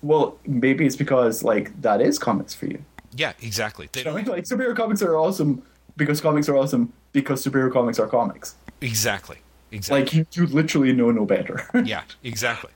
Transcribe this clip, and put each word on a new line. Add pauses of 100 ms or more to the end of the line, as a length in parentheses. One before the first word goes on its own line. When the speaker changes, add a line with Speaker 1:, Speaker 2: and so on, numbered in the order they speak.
Speaker 1:
well,
maybe
it's
because,
like,
that
is
comics
for
you. (320)
Speaker 2:
Yeah,
exactly.
They
Speaker 1:
You
know
what
I
mean?
Like,
superhero
comics
are
awesome (320)
because
comics
are
awesome (220)
because
superhero
comics
are
comics. (260)
Speaker 2:
Exactly. (340)
Exactly.
Speaker 1:
Like,
you,
you
literally
know
no
better.
<laughs>
Speaker 2:
Yeah, (200)
exactly.